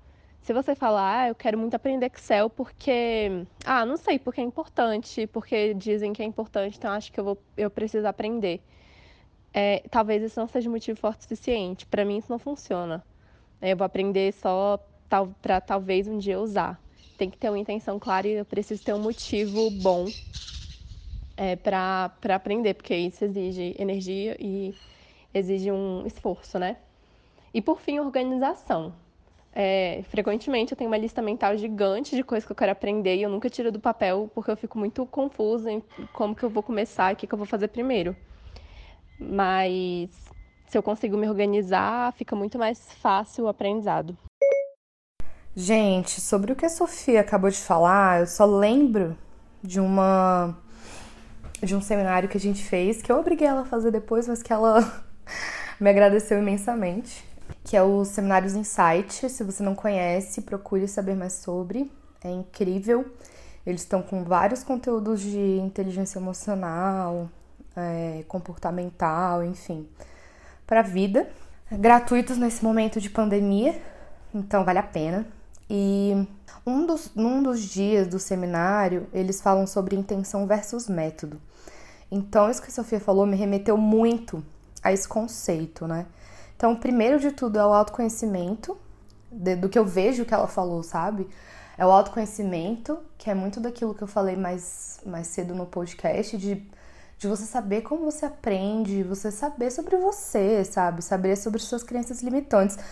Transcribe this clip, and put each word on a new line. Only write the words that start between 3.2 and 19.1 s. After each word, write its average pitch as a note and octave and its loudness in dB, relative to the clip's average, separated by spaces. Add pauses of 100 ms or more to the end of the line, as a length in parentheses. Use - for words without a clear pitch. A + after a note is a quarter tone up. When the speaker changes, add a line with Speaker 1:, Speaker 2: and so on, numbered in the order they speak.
Speaker 1:
ah, B3 2
não C4+ -2
sei, C#4+ 0
porque B3+ -6
é A#3+ -2
importante, A#3 -2
porque G#3+ -2
dizem G#3 -2
que A3 -8
é - -4
importante, G#3 -6
então A3 -6
acho G#3 -6
que - -6
eu G3 -6
vou, G3+ -4 (180)
eu G#3 -2
preciso G#3+ -4
aprender." G3+ -4 (920)
É, G3+ 0
talvez G#3+ 2
isso A3+ -6
não A3+ -4
seja A#3 -4
motivo A3+ -6
forte G#3+ -4
o - -20
suficiente. G#3 -6
Pra G3+ 0
mim G3+ -2
isso A3+ -8
não A#3+ -4
funciona. F3 -6 (560)
É, F#3 0
eu F#3 2
vou F#3+ 0
aprender F#3+ 0
só G3+ 0 (300)
tal, G3 2 (140)
pra F#3 2
talvez F#3+ 0
um G#3+ -4
dia G3 -2
eu F#3+ -2
usar. G3 -2 (380)
Tem F#3+ -2
que - -18
ter A3+ -2
uma G3+ -2
intenção G#3 -6
clara F#3+ -2
e G#3+ 0
eu G#3 -2
preciso G#3 -6
ter G#3 -2
um G#3 -2
motivo G#3+ -2 (120)